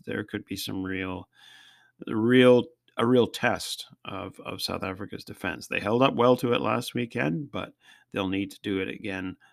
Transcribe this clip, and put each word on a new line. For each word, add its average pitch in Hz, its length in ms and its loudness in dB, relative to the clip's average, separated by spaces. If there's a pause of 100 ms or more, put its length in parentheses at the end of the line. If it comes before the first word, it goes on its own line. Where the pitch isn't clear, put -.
there 107 180 -6
could 104 220 -8
be 101 100 -10
some 98 280 -6
real, 92 440 -6 (800)
real, 123 580 8 (320)
a 117 80 2
real 120 220 6
test - 580 -4 (200)
of, 95 400 -12
of - 160 -10
South 92 220 -6
Africa's 95 400 -8
defense. - 440 -8
They 85 120 -4
held 104 220 2
up 139 140 2
well 123 220 6
to 120 160 0
it 120 80 0
last 117 320 -4
weekend, 135 580 -4
but 95 220 -8 (400)
they'll 95 160 -2
need 95 220 -2
to - 100 -20
do 101 180 -2
it 95 100 -4
again 92 460 -8 (160)